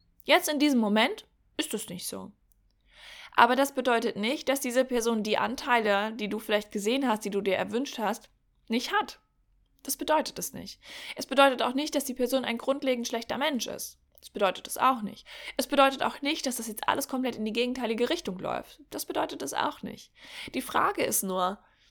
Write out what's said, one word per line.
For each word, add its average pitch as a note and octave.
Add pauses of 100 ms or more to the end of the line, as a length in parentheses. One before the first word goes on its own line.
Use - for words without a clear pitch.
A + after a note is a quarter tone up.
(240)
Jetzt E4
in D4+
diesem C#4
Moment A3 (280)
ist -
es G3+
nicht F3+
so. F#2+ (1040)
Aber A#3+
das C#4
bedeutet A#3+
nicht, A#3
dass C4+
diese B3
Person A#3
die G#3+
Anteile, A3
die G#3+
du G3+
vielleicht G#3
gesehen A#3
hast, G#3+
die G3+
du G3
dir G3
erwünscht G#3+
hast, G#3+ (380)
nicht A#3
hat. - (640)
Das -
bedeutet D4+
es -
nicht. F#3 (340)
Es -
bedeutet C4+
auch B3
nicht, D4+
dass C#4
die B3
Person B3
ein A3+
grundlegend C4
schlechter -
Mensch C4
ist. - (180)
Das -
bedeutet G3
es -
auch B3+
nicht. G#3 (320)
Es -
bedeutet C#4
auch -
nicht, D4
dass B3
das A3+
jetzt G#3+
alles -
komplett B3+
in G#3+
die A3
gegenteilige A#3+
Richtung B3
läuft. - (100)
Das -
bedeutet -
es C#4
auch -
nicht. - (440)
Die C4
Frage -
ist -
nur, F#3 (320)